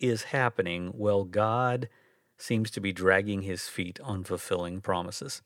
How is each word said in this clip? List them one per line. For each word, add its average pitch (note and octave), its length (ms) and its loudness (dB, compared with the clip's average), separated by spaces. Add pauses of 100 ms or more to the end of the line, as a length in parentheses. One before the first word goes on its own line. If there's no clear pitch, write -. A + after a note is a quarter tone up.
is A#2 240 2
happening F2+ 640 0
while G2+ 340 2
God A2+ 680 2 (500)
seems A2 340 0
to - 80 -6
be G2 120 0
dragging F#2+ 500 4
his F#2 260 -4
feet F2+ 320 -6
on G2+ 240 -4
fulfilling F2+ 560 -2
promises. F2+ 640 -4